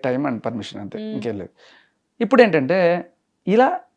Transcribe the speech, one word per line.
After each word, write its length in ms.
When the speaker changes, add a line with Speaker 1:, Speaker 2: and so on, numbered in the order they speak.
Speaker 1:
time 200
and 200
permission, 320
అంతే, 180
Speaker 2:
Hmm. 100
Speaker 1:
ఇంకేం 300
లేదు. 120
ఇప్పుడు 200
ఏంటంటే 680
ఇలా 320